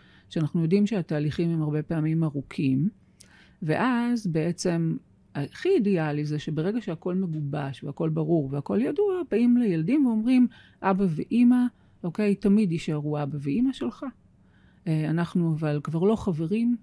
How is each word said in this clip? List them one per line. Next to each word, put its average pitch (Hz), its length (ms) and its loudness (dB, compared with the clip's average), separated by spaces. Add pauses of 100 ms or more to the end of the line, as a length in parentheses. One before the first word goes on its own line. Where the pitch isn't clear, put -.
(280)
שאנחנו 165 340 0
יודעים 202 240 4
שהתהליכים 170 640 -2
הם 160 120 0
הרבה 151 200 -2
פעמים 160 420 0
ארוכים, 143 640 -2 (760)
ואז 240 640 0
בעצם 165 720 -2 (380)
הכי 147 340 -6
אידיאלי 170 560 2
זה 151 140 -4
שברגע 165 420 -2
שהכל 180 340 -6
מגובש 151 680 -4
והכל 160 240 -4
ברור 156 440 0
והכל 170 300 -2
ידוע, 370 320 0 (160)
באים 240 260 4
לילדים 233 500 2
ואומרים, 240 400 4 (360)
"אבא 196 260 2
ואמא, 240 560 4 (400)
אוקיי, 202 300 0
תמיד 202 380 2
יישארו 151 500 -4
אבא 143 180 -6
ואמא 220 320 0
שלך. 269 340 -6 (800)
אה, 156 240 -2
אנחנו 170 420 0
אבל 151 320 -2
כבר 160 200 -2
לא 214 120 4
חברים, 208 680 -2